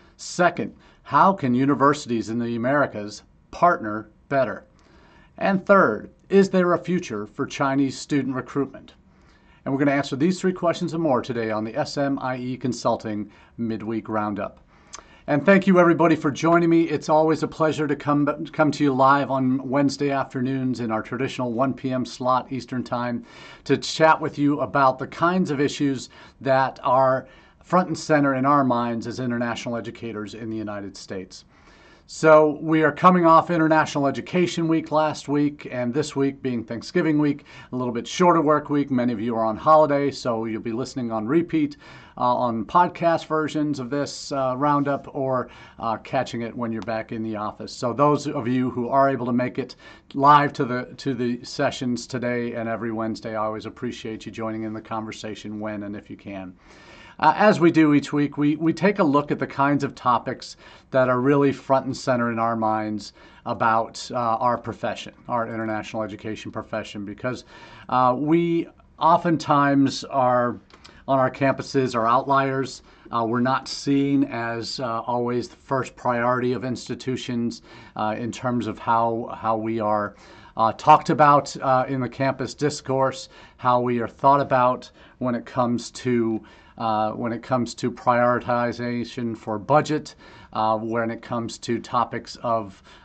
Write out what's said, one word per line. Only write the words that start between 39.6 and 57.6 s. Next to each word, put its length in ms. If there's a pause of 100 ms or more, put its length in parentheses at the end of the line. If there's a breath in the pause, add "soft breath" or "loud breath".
so 320
you'll 180
be 80
listening 400
on 160
repeat, 500 (400 loud breath)
uh, 40
on 440
podcast 600
versions 540
of 100
this, 400
uh, 260
roundup 600
or, 320 (320 loud breath)
uh, 160
catching 460
it 140
when 140
you're 120
back 280
in 140
the 100
office. 380
So 200
those 360
of 180
you 240
who 180
are 220
able 160
to 60
make 260
it 160 (400 loud breath)
live 380
to 120
the, 200 (140)
to 140
the 300
sessions 640
today 460
and 160
every 240
Wednesday, 420
I 100
always 220
appreciate 600
you 40
joining 320
in 120
the 60
conversation 800
when 240
and 140
if 120
you 80
can. 380 (640 loud breath)
Uh, 160
as 240
we 120